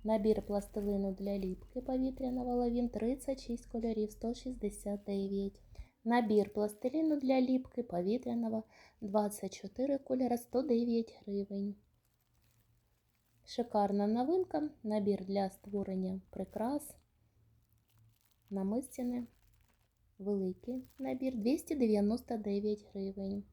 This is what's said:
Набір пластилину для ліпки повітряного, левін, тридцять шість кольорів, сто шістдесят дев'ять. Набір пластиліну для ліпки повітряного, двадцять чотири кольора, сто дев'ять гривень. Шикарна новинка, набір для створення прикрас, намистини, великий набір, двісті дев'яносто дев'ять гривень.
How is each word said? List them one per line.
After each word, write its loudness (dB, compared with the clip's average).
Набір 4
пластилину -2
для -4
ліпки -6
повітряного, -2
левін, 2
тридцять -2
шість -6
кольорів, 0
сто -4
шістдесят -4
дев'ять. -2
Набір 4
пластиліну 0
для 4
ліпки 2
повітряного, 0
двадцять 0
чотири -2
кольора, 0
сто -2
дев'ять 2
гривень. -4
Шикарна 2
новинка, 2
набір 0
для 0
створення -4
прикрас, -4
намистини, -4
великий -2
набір, -2
двісті 0
дев'яносто 2
дев'ять -2
гривень. -6